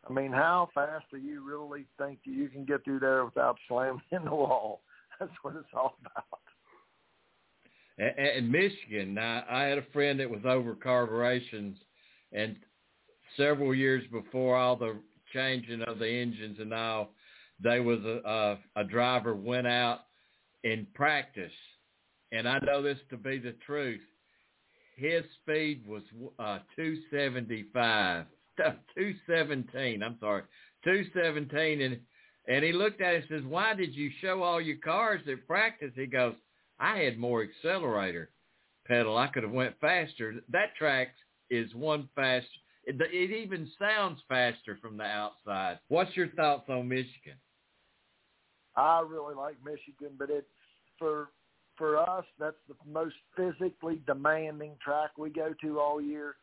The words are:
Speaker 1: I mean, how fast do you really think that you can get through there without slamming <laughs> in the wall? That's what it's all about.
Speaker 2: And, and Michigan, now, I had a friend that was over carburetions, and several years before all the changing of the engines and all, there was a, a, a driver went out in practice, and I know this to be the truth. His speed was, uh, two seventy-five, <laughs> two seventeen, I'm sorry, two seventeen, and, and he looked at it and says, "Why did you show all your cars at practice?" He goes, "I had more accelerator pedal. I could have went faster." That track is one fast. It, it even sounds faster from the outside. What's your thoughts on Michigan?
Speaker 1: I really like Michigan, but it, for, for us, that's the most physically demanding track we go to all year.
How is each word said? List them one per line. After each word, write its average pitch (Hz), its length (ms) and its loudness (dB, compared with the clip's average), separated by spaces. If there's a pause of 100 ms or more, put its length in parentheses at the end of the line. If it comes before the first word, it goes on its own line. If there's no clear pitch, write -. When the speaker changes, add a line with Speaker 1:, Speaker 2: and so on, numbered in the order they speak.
(100)
Speaker 1:
I - 20 -6
mean, 135 200 -2
how 170 420 4
fast 147 380 -2
do 139 40 -12
you 143 280 -10
really 143 420 -10 (100)
think 139 300 -8
that 135 60 -8
you 139 160 -2
can 135 160 -10
get 139 180 0
through 135 160 -2
there 131 260 4
without 123 320 2 (120)
slamming 127 380 0
<laughs> - 40 -16
in 175 140 -2
the 147 100 -2
wall? 123 460 0 (400)
That's 180 100 -8 (120)
what 139 120 -10
it's 156 180 -14
all 127 280 0
about. - 400 -12 (1600)
Speaker 2:
And, 113 220 0
and 131 320 2
Michigan, 113 640 0
now, 117 340 -2
I 131 160 0
had 143 140 2
a 135 140 -6
friend 143 260 2
that 131 100 -2
was 107 160 -6
over 127 300 2
carburetions, 120 1000 0 (560)
and 107 240 -2 (800)
several 143 360 4
years 131 380 4
before 127 460 2
all 127 180 6
the 113 220 -2 (360)
changing 123 500 -2
of 113 180 -6
the 113 80 0
engines 110 500 -2
and 110 160 -6
all, 110 360 -2 (500)
there 120 240 4
was 117 160 4
a, 107 580 0 (180)
a, 107 40 0
a 104 40 2
driver 117 520 2
went 120 320 -2
out 120 320 2 (640)
in 110 280 -2
practice, 139 600 0 (800)
and 113 160 -2
I 135 120 2
know 143 220 2
this 139 160 -2 (120)
to 131 60 -10
be 131 220 -6
the 120 160 -8 (100)
truth. 135 380 -4 (960)
His 160 260 0 (200)
speed 151 440 0
was, 104 160 -8 (380)
uh, 104 180 -2 (160)
two 160 220 -2 (160)
seventy-five, 113 1120 0 (320)
<laughs> - 380 -2
two 190 180 -2 (140)
seventeen, 135 720 0
I'm 113 160 -6
sorry, 104 240 0 (400)
two 190 220 4 (100)
seventeen, 151 680 0
and, 127 180 -2 (480)
and 139 160 4
he 170 80 4
looked 202 280 0
at 180 140 4
it 156 160 0
and 156 120 -4
says, 131 60 -8
"Why 196 240 0
did 180 220 -2
you 143 160 -2 (100)
show 185 220 0
all 175 180 2
your 156 180 -4
cars 196 420 0 (100)
at 127 160 -6
practice?" 190 480 0
He 131 120 -6
goes, 123 280 2 (460)
"I 196 180 2
had 131 180 2
more 117 280 0
accelerator 104 840 -2 (540)
pedal. 117 320 4
I 131 120 2
could 123 160 -2
have 107 80 -4
went 127 280 0
faster." 151 540 0 (140)
That 202 280 0
track 131 380 2 (360)
is 113 220 0
one 147 440 -2
fast. 127 320 2 (360)
It, 131 160 -4
it 180 300 0
even 190 480 -6
sounds 202 400 0 (100)
faster 120 540 0
from 110 140 -12
the 104 80 -8
outside. 101 840 -4
What's 185 300 0
your 180 140 0
thoughts 147 380 2
on 127 200 -2
Michigan? 127 480 -6 (1400)
Speaker 1:
I 160 340 6
really 147 280 -8
like 143 180 -8 (100)
Michigan, 147 540 -14
but 139 100 -6
it, 147 200 -2 (500)
for, 151 300 -4 (480)
for 151 200 2
us, 180 280 2 (160)
that's 156 160 -4 (100)
the 143 80 -20 (160)
most 160 240 -4 (220)
physically 170 680 -2
demanding 151 680 0 (100)
track 151 340 0
we 156 140 -6
go 160 300 -4
to 151 180 -4
all 147 220 2
year. 147 420 -6